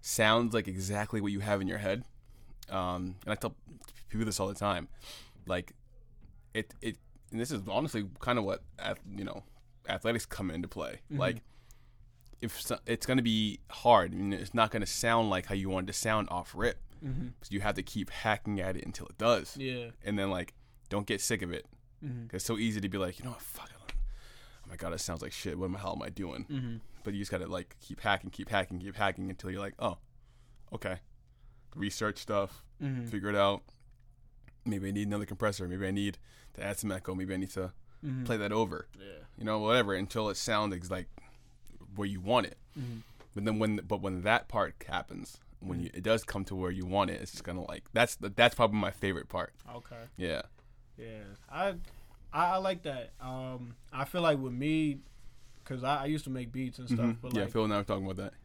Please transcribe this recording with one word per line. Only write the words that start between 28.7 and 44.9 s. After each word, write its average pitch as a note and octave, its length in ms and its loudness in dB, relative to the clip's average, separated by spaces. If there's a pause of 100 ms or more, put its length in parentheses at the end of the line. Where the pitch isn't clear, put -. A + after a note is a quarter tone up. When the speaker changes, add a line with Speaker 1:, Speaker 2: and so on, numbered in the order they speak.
Speaker 1:
keep F#2 160 -10
hacking F#2+ 340 0
until F#2 220 -6
you're F#2+ 80 -4
like, G2 200 -6
"Oh, A#2 180 0 (720)
okay." F#2 280 -4 (760)
Research G2+ 420 0
stuff, G2+ 460 0 (180)
Speaker 2:
Mm-hmm. C3 240 -2
Speaker 1:
figure G#2 240 -2
it G#2 60 2
out. G2+ 280 6 (1040)
Maybe G2 240 -2
I - 20 -2
need G2+ 160 0
another G#2 180 0
compressor. F#2+ 420 0
Maybe F#2+ 200 -2
I F#2+ 40 2
need G2+ 260 0 (380)
to - 80 -8
add G2 140 -2
some G#2 140 -2
echo. F#2 240 -4
Maybe F#2 180 -2
I F#2 40 0
need F#2+ 140 -4
to F#2 200 -4 (340)
Speaker 2:
Mm-hmm. C3 200 -2
Speaker 1:
play A#2 120 0
that G2+ 140 0
over. G#2+ 360 2 (120)
Speaker 2:
Yeah. G2 240 -16 (140)
Speaker 1:
You G#2+ 80 -6
know, G#2+ 140 2
whatever, G#2+ 340 6
until G2+ 360 0
it F#2+ 60 -2
sounds G#2+ 400 2
ex-, F2 160 -8
like F#2 160 -4 (880)
where G#2 120 -2
you G2+ 120 -2
want G#2 280 4
it. - 100 -10 (200)
Speaker 2:
Mm-hmm. A#2+ 220 -6 (360)
Speaker 1:
But G2+ 100 0
then G#2+ 140 4
when, G#2+ 180 4 (100)
but F#2+ 140 0
when F#2+ 220 -2
that A2 260 4
part G2+ 260 2 (120)
happens, - 500 -6 (220)